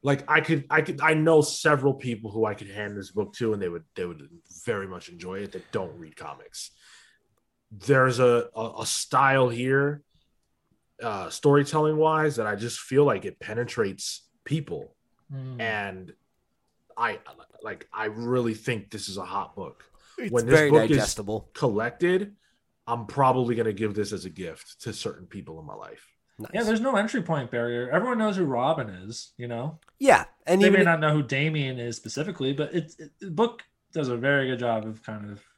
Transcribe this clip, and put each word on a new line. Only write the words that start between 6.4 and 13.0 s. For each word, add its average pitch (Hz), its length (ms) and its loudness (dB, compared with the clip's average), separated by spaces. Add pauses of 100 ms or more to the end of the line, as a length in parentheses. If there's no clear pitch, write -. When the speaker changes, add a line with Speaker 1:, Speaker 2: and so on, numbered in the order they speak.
Speaker 1:
There's 123 480 4
a, 120 360 6
a, 113 240 -6
a 113 60 -6
style 135 640 4
here, 139 520 0 (1000)
uh, 101 260 -6
storytelling 151 680 4
wise, 156 400 2
that 110 100 -2
I 104 80 -2
just 113 240 -8
feel 139 240 4